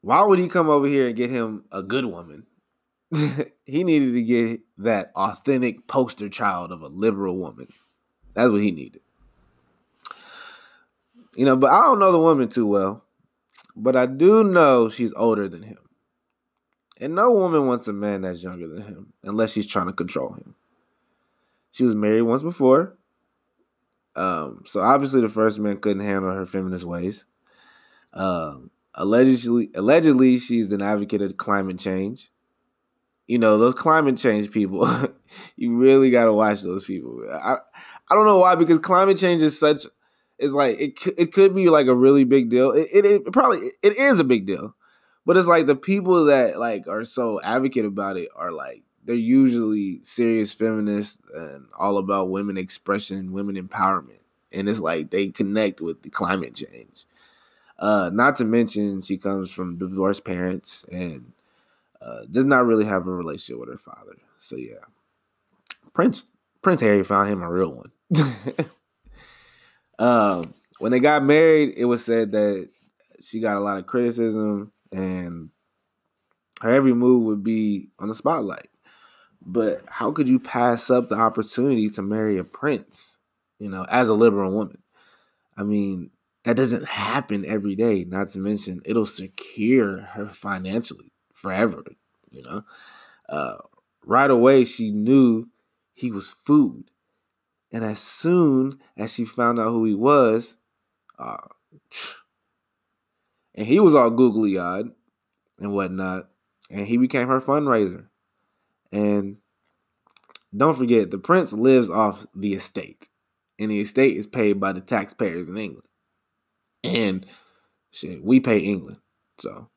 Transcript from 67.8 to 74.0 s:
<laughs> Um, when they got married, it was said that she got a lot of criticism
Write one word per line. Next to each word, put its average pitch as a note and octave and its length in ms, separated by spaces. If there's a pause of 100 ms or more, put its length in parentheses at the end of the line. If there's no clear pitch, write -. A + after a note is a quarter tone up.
<laughs> - 0 (1300)
Um, G#2 560 (240)
when A2 120
they B2+ 80
got D3 240
married, D3+ 540
it A#2+ 80
was A#2+ 200
said A2+ 280
that G#2 360 (520)
she - 180
got G#2+ 180
a G2+ 40
lot G2+ 180
of F#2 80
criticism A2 840 (180)